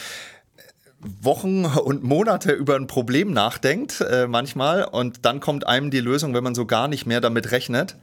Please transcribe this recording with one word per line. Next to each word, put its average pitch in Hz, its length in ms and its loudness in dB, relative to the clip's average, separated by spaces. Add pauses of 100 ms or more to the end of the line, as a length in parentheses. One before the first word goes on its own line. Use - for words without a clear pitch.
(1200)
Wochen 185 440 0
und 139 380 0
Monate 175 480 2
über 139 240 2
ein 135 120 -4
Problem 135 440 0
nachdenkt, 131 720 0
äh, 123 260 2
manchmal, 139 580 0
und 123 400 -2
dann 123 140 2
kommt 147 260 -2
einem 139 240 2
die 135 100 0
Lösung, 135 340 0
wenn 123 100 0
man 123 120 -2
so 120 100 0
gar 117 220 2
nicht 147 180 -4
mehr 117 160 0
damit 117 300 0
rechnet. 127 520 0